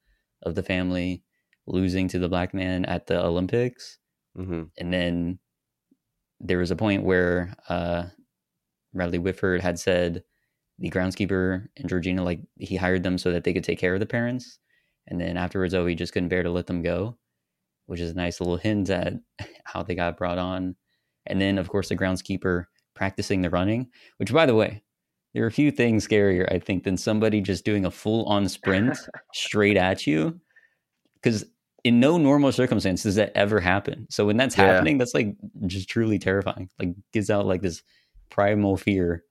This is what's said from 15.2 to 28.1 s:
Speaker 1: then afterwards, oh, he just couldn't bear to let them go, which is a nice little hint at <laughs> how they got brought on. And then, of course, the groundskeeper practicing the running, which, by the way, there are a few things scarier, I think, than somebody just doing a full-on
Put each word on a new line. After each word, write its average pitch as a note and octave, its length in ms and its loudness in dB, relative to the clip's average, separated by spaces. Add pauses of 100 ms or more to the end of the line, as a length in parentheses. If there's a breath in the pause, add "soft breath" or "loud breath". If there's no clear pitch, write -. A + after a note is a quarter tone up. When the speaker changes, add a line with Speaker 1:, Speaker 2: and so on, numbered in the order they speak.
Speaker 1:
then F2 160 -4
afterwards, F2+ 380 -2
oh, F2+ 120 2
he F2 80 0
just E2+ 180 -6
couldn't F2+ 160 -2
bear F2+ 140 0
to E2+ 80 -2
let F2 160 -4
them F2 160 -4
go, F2+ 360 -4 (680)
which F2 140 -10
is E2+ 100 -4
a E2 40 -8
nice F2 260 -4
little F2 160 0
hint G#2 340 -2
at F2 240 -2 (240)
<laughs> - 260 -18
how - 180 -8
they F2+ 120 -6
got F2 220 -2
brought F2 220 -4
on. F#2 380 -4 (500)
And F#2+ 140 -2
then, G2 180 2
of F2 100 -4
course, G2 200 -2
the G2+ 80 -2
groundskeeper F#2 680 -2 (280)
practicing F#2+ 480 -2
the F2 80 0
running, G2+ 380 0 (300 soft breath)
which, G2+ 140 -4
by D#3+ 140 6
the B2 80 4
way, G#2+ 280 0 (500)
there A#2+ 120 -2
are A2+ 40 2
a G#2 40 -4
few D3 180 4
things A#2 360 2
scarier, G2 460 4
I F#2 60 2
think, F#2 260 -4
than F#2+ 120 0
somebody G#2+ 440 2
just F#2+ 240 -2
doing G#2 200 0
a F2 60 0
full-on G#2 580 0